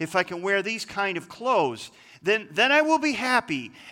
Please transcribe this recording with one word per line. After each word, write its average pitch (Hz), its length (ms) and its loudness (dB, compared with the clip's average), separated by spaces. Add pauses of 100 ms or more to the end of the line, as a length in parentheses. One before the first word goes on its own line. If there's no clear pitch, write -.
if 160 160 -4
I 185 60 2
can 180 180 -6
wear 196 220 0
these 220 240 -6
kind 196 320 -4
of - 100 -12
clothes, 175 640 0 (320)
then, 208 300 0
then 226 200 4
I 294 80 6
will 311 200 4
be 302 120 0
happy, 220 600 -2 (200)